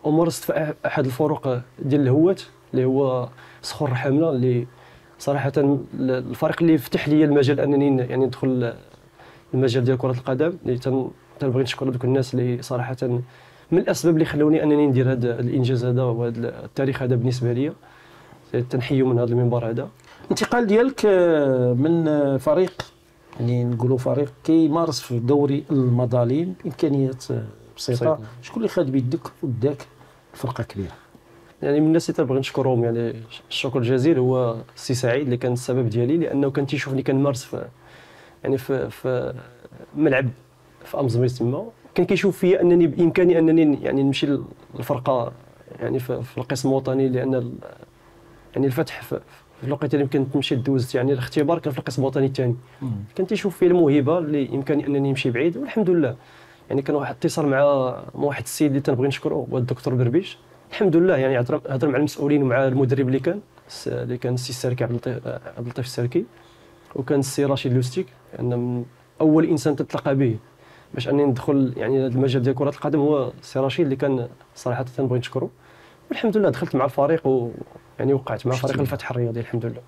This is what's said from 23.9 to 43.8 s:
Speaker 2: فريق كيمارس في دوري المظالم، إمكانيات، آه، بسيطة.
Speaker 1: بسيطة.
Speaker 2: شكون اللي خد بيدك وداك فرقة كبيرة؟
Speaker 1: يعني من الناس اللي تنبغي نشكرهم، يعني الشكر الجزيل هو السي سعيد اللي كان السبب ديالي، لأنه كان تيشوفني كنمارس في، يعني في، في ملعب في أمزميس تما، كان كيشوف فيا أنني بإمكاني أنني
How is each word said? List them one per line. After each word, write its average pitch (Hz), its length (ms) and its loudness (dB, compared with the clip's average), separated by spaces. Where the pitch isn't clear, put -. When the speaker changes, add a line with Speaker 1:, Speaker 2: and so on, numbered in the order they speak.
Speaker 2:
فريق 139 340 -2
كيمارس 160 560 2
في 123 180 -4
دوري 139 520 2
المظالم، 127 840 2
إمكانيات، 135 640 -2
آه، 117 140 -4
بسيطة. 123 360 0
Speaker 1:
بسيطة. - 80 -2
Speaker 2:
شكون - 140 -12
اللي 226 120 -2
خد 147 240 0
بيدك 135 280 0
وداك 135 440 -4
فرقة 123 320 -8
كبيرة؟ 95 280 -10
Speaker 1:
يعني 147 180 2
من 156 60 4
الناس 160 240 2
اللي 147 60 -4
تنبغي 135 220 0
نشكرهم، 131 460 0
يعني 117 300 -2
الشكر 135 280 -4
الجزيل 131 400 2
هو 127 380 2
السي - 180 -4
سعيد 127 280 0
اللي 123 140 -2
كان 123 160 -2
السبب 123 360 -2
ديالي، 120 280 0
لأنه 139 340 0
كان 139 160 -2
تيشوفني 135 360 -4
كنمارس 135 420 0
في، - 240 -10
يعني 131 140 0
في، 131 320 -4
في 127 440 -4
ملعب 139 320 2
في - 160 -8
أمزميس 120 380 0
تما، 127 280 -2
كان 180 120 2
كيشوف 196 320 0
فيا 180 220 4
أنني 175 260 6
بإمكاني 170 520 4
أنني 160 440 6